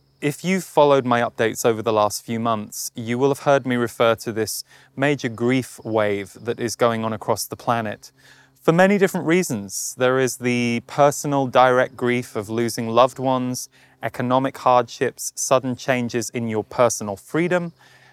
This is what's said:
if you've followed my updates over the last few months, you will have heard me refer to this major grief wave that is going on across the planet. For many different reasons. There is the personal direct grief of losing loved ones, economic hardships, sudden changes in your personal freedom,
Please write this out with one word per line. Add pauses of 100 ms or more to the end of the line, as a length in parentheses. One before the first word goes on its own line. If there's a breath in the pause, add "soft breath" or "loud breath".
(180)
if
you've
followed
my
updates
over
the
last
few
months,
you
will
have
heard
me
refer
to
this (320 soft breath)
major
grief
wave
that
is
going
on
across
the
planet. (500 soft breath)
For
many
different
reasons.
There
is
the
personal
direct
grief
of
losing
loved
ones, (360 soft breath)
economic
hardships,
sudden
changes
in
your
personal
freedom, (400 soft breath)